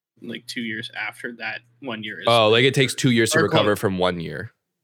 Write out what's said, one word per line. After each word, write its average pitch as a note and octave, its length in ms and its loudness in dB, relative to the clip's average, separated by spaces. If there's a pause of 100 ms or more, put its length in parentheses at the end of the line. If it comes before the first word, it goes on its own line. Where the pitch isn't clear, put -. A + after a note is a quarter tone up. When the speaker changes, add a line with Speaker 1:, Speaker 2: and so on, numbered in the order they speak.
(200)
Speaker 1:
like, A#2 260 -14
two - 160 -10
years A2 320 -8
after G#2+ 420 -10
that A2 240 -10 (200)
one A2 240 -10
year G2+ 160 -12
is F#2 80 -4
Speaker 2:
Oh, A#2 220 4
like, A#2 140 6
it C3+ 100 4
takes C3 200 2
two C3+ 160 0
years A2+ 200 4
to D#3+ 100 2
Speaker 1:
or - 40 4
Speaker 2:
recover G#2 260 2
Speaker 1:
close. G2+ 100 0
Speaker 2:
from F#2+ 180 -2
one F2+ 220 0
year. D#2+ 320 -10 (320)